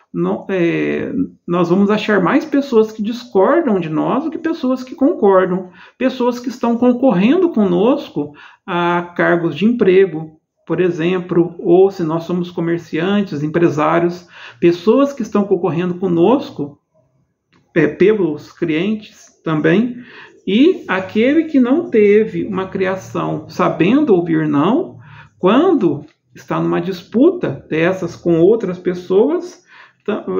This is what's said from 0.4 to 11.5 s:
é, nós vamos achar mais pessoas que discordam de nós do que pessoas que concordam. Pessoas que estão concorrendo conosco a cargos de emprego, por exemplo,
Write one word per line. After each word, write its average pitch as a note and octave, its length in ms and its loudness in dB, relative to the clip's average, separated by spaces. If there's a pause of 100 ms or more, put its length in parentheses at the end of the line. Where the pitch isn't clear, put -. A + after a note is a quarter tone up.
é, D#3 640 -2 (340)
nós F3 220 0
vamos G3 220 2
achar G#3 320 0
mais A#3 220 0
pessoas A#3 480 0
que - 100 -10
discordam A3+ 800 0
de D#3+ 80 -6
nós D#3+ 360 -4
do D#4+ 60 -6
que - 80 -12
pessoas C4 440 -4
que - 120 -16
concordam. F#3+ 760 2 (280)
Pessoas A#3+ 400 -2
que - 100 -8
estão A#3+ 280 -2
concorrendo B3 760 2
conosco F#3+ 840 0 (320)
a F3 520 -2
cargos E3 400 0
de F3 80 -2
emprego, F#3+ 760 2 (260)
por E3 140 -4
exemplo, F3 800 0